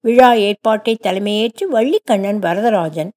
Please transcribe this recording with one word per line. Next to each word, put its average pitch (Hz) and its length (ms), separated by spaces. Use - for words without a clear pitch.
விழா 240 300
ஏற்பாட்டை 214 600
தலைமையேற்று 208 720
வள்ளிக்கண்ணன் 220 680
வரதராஜன் 175 800